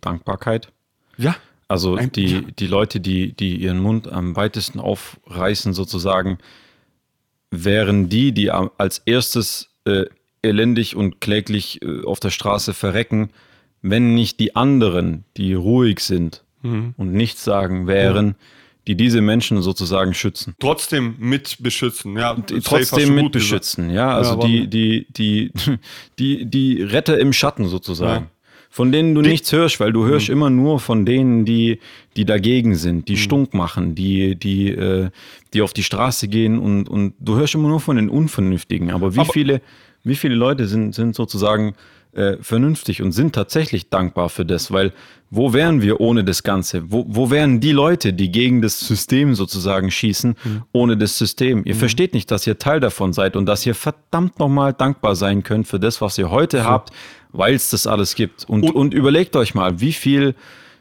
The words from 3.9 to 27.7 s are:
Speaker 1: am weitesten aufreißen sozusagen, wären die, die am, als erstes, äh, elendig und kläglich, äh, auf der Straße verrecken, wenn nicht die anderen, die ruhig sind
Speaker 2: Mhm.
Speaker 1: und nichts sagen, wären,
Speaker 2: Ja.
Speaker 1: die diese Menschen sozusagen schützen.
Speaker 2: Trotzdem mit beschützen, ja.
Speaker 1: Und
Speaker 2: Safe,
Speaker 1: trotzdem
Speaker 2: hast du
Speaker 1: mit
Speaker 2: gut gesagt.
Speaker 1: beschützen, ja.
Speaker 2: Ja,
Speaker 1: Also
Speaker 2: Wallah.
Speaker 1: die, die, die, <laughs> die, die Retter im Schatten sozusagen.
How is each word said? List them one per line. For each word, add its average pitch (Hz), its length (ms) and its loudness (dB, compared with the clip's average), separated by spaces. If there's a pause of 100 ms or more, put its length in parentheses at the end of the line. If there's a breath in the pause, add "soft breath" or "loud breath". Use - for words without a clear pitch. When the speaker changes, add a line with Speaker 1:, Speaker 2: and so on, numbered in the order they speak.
Speaker 1:
am 90 240 -6
weitesten 107 460 -4
aufreißen 98 920 -6
sozusagen, 92 680 -2 (1120 soft breath)
wären 98 580 2
die, 123 220 2
die 101 200 0
am, 92 260 -2
als 98 280 -2
erstes, 117 640 -2 (160)
äh, 98 200 0 (360)
elendig 113 540 2
und 98 260 -2
kläglich, 104 600 -4
äh, 78 240 -8
auf - 140 -4
der 98 100 -2
Straße 101 440 -4
verrecken, 107 560 -2 (520 soft breath)
wenn 117 340 2
nicht 117 240 0
die 110 160 -2
anderen, 98 680 2 (120)
die 95 160 -2
ruhig 104 460 2
sind 85 440 -4 (180)
Speaker 2:
Mhm. 120 360 -6
Speaker 1:
und 92 160 -4
nichts 113 300 -2
sagen, 92 440 -2
wären, 98 420 2
Speaker 2:
Ja. 98 40 -2 (540 soft breath)
Speaker 1:
die 104 80 -2
diese 117 260 4
Menschen 107 400 2
sozusagen 92 520 -2
schützen. - 460 -6
Speaker 2:
Trotzdem 135 600 -2
mit 131 420 -4
beschützen, 117 560 -4
ja. 117 140 -2
Speaker 1:
Und 113 180 -8
Speaker 2:
Safe, - 140 -4
Speaker 1:
trotzdem 135 360 0
Speaker 2:
hast 143 100 4
du 143 40 6
Speaker 1:
mit 143 100 4
Speaker 2:
gut 143 100 -2
gesagt. 110 180 0
Speaker 1:
beschützen, 90 380 -4
ja. 87 60 -2
Speaker 2:
Ja, 127 220 0
Speaker 1:
Also 117 200 2
Speaker 2:
Wallah. 117 100 2
Speaker 1:
die, 117 200 2
die, 110 480 0
die, 107 380 0
<laughs> - 680 -6
die, 135 260 -2
die 131 380 2
Retter 135 360 0
im 135 140 4
Schatten 127 340 0
sozusagen. 87 580 -2